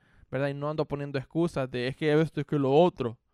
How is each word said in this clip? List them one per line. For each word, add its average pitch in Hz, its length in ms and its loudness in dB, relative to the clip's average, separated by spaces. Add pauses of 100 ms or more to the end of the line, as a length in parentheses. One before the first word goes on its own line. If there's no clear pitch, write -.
(320)
¿verdad? 135 160 -2
Y 139 80 -6
no 143 120 -6
ando 151 200 -4
poniendo 143 320 -6
excusas 139 500 -2
de, 123 200 -4
"Es 131 60 -6
que 151 240 2
esto, 156 220 0
es 139 60 -10
que 151 100 -2
lo 135 160 2
otro". 147 460 2 (140)